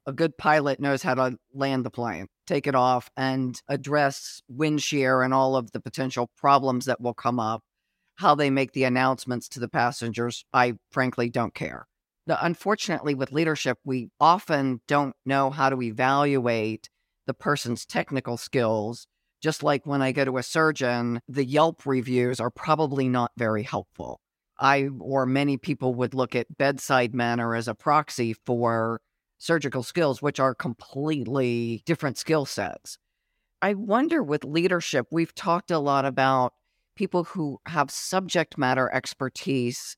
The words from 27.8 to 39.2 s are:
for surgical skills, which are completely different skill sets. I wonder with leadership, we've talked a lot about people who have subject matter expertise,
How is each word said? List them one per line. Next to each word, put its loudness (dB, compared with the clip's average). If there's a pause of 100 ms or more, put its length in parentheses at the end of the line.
for -2 (380)
surgical 0
skills, -2
which -2
are 2
completely -2
different -2
skill 0
sets. -8 (640)
I 2
wonder 2
with 0
leadership, 0
we've 0
talked -2
a 2
lot 2
about 2 (440)
people 0
who -6
have 0
subject -2
matter 2
expertise, -4